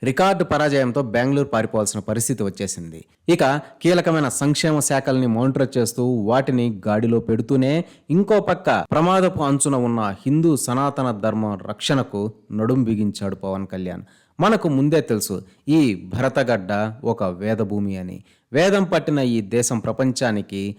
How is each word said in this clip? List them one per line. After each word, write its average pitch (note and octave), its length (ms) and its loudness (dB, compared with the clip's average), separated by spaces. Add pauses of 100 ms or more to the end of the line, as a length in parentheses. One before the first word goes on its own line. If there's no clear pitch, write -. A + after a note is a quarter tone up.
రికార్డు F3+ 400 2
పరాజయంతో C#3+ 580 2
బెంగళూరు C3 460 0
పారిపోవాల్సిన A2 520 -2
పరిస్థితి A2 440 -4
వచ్చేసింది. F2+ 640 -8 (240)
ఇక E3+ 140 2 (380)
కీలకమైన E3 460 2
సంక్షేమ D3 520 0
శాఖల్ని C3 480 0
మానిటర్ C3 400 2 (100)
చేస్తూ B2 280 0
వాటిని A#2+ 840 0
గాడిలో A2+ 320 2
పెడుతూనే C3 680 0 (240)
ఇంకో G3 300 4
పక్క D#3 520 0
ప్రమాదపు F3+ 520 2
అంచున C#3 320 2
ఉన్న A#2+ 260 0
హిందూ C#3+ 540 2
సనాతన B2+ 680 -2
ధర్మం G#2+ 340 -2
రక్షణకు G#2+ 760 -4 (200)
నడుం A#2+ 320 2
బిగించాడు G#2 520 -2
పవన్ F#2+ 320 -6
కళ్యాణ్. F#2 340 -8 (380)
మనకు F#3+ 300 2
ముందే D3 320 2
తెలుసు G#2 420 -4 (240)
ఈ B2+ 460 2
భరతగడ్డ A#2+ 580 0 (320)
ఒక A2 200 -2
వేదభూమి G2+ 720 -2
అని. F#2 260 -12 (300)
వేదం G3 300 4
పట్టిన D#3+ 360 0
ఈ A#2+ 220 0
దేశం A#2 380 -2
ప్రపంచానికి G#2+ 1000 -2